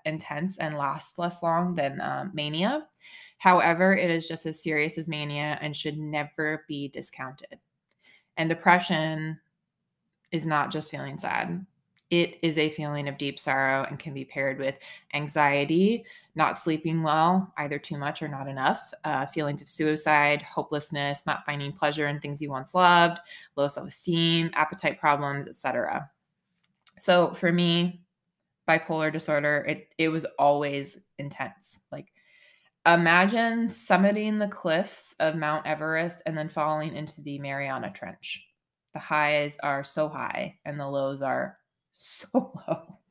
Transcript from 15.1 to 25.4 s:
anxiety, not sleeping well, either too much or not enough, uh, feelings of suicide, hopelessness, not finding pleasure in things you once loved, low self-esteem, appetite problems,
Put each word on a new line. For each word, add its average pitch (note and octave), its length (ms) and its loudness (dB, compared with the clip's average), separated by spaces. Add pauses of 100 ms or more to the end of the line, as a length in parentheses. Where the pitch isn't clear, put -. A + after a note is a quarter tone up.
anxiety, D3+ 920 2 (300)
not D#3+ 200 2
sleeping D#3+ 460 0
well, E3 560 2
either D3 220 -4
too - 180 -10
much C#3+ 240 -6
or D#3 60 -4
not C#3 200 -8
enough, C3+ 460 -2 (120)
uh, C3+ 200 0
feelings C#3+ 380 -4
of - 60 -6
suicide, D3+ 760 4
hopelessness, C#3+ 800 -4
not - 180 -2
finding C#3+ 280 -6
pleasure D3 380 -2
in D3 100 -4
things C#3+ 240 -8
you C#3+ 80 -6
once C3+ 240 -4
loved, F3 440 8 (360)
low C#3+ 120 2
self-esteem, E3 840 0
appetite D#3 460 -2
problems, C#3+ 480 0